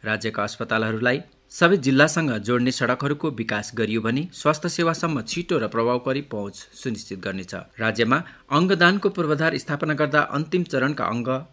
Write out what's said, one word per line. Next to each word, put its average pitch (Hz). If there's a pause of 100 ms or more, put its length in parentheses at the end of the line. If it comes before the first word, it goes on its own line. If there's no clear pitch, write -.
राज्यका 110
अस्पतालहरूलाई 113 (280)
सबै 175
जिल्लासँग 143 (120)
जोड्ने 123
सडकहरूको 139
विकास 110
गरियो 110
भने 127
स्वास्थ्य 156
सेवासम्म 165
छिटो 170
र 110
प्रभावकारी 123
पहुँच 101 (200)
सुनिश्चित 98
गर्नेछ। 95 (240)
राज्यमा 117 (280)
अङ्गदानको 185
पूर्वाधार 160
स्थापना 151
गर्दा 147 (140)
अन्तिम 156
चरणका 139
अङ्ग 117 (240)